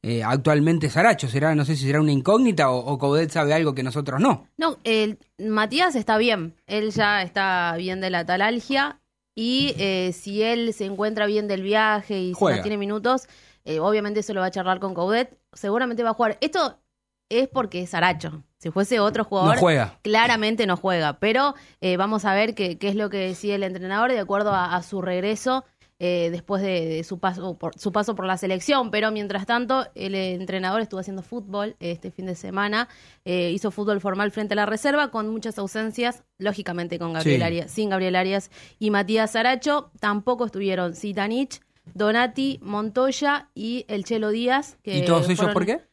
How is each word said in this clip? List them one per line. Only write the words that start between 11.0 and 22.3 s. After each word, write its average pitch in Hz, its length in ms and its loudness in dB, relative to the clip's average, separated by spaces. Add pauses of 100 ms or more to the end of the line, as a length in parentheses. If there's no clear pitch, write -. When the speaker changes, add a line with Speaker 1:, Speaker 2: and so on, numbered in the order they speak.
Speaker 2:
bien 208 240 0
del 190 140 -2
viaje 208 580 2
y 185 80 -2
si 180 60 -4
Speaker 1:
Juega. 160 240 2
Speaker 2:
no 98 40 -4
tiene 208 140 -4
minutos, 214 460 0 (420)
eh, 156 160 -4
obviamente 208 400 0
eso 208 140 -6
lo 190 60 -2
va 185 80 0
a - 20 -2
charlar 185 280 -2
con 190 140 -4
Coudet. 208 460 0 (160)
Seguramente 233 480 -2
va 233 80 2
a 214 40 0
jugar. 220 280 0
Esto 311 360 0 (520)
es 254 180 2
porque 208 320 -2
es 180 80 -6
Saracho. 165 540 0 (160)
Si 165 120 -6
fuese 202 300 2
otro 214 240 2
jugador, 185 300 4
Speaker 1:
No - 60 2
juega. 147 420 4
Speaker 2:
claramente 220 640 4
no 180 100 2
juega. 165 420 0
Pero, 254 360 2 (260)
eh, 180 160 0
vamos 208 300 0
a 196 80 4